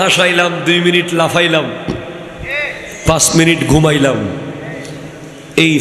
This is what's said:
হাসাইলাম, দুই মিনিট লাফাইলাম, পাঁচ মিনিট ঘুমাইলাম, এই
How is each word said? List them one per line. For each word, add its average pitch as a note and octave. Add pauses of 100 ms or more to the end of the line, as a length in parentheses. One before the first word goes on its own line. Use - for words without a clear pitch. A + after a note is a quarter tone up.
হাসাইলাম, F3 (140)
দুই E3+
মিনিট F3
লাফাইলাম, E3 (1400)
পাঁচ D#3 (100)
মিনিট E3 (120)
ঘুমাইলাম, C#3+ (1400)
এই D#3+